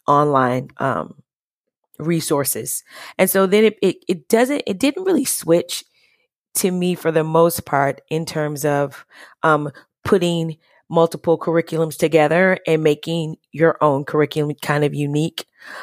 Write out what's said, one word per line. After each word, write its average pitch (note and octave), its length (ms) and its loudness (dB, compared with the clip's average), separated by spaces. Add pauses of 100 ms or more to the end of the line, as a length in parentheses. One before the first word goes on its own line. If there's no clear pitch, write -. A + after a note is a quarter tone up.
online, C3+ 720 2
um, - 440 -6 (760)
resources. D3 880 -4 (340)
And F#3+ 100 4
so F#3+ 180 2
then G#3 180 4
it, G#3+ 180 0
it, F#3 140 0 (120)
it F3 200 -6
doesn't, B3+ 380 2
it G3 120 -4
didn't D4+ 260 -2
really E4 200 0
switch - 600 -2 (680)
to F#3+ 160 -2
me F3+ 240 0
for E3+ 160 -2
the D#3 140 0
most E3 400 2
part C#3 440 -2
in D#3+ 160 -4
terms D3+ 400 -6
of, C#3+ 400 -2 (380)
um, D3 300 2 (320)
putting E3+ 540 0 (320)
multiple E3 480 0
curriculums E3 580 -2
together D#3+ 680 2
and D#3+ 160 2
making D#3 520 -2 (160)
your D#3+ 320 2
own C#3+ 220 2
curriculum D3+ 560 -2
kind D3 240 0
of D3 80 0
unique, D3 540 -4 (360)